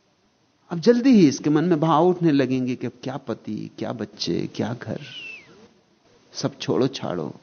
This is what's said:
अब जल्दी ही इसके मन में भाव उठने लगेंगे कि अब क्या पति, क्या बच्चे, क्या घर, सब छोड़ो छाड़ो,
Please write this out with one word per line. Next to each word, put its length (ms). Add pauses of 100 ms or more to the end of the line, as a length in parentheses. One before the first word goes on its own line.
(680)
अब 100
जल्दी 300
ही 180
इसके 220
मन 140
में 160
भाव 280
उठने 240
लगेंगे 440
कि 120
अब 60 (100)
क्या 140
पति, 640
क्या 140
बच्चे, 640
क्या 180
घर, 260 (1300)
सब 260
छोड़ो 280
छाड़ो, 560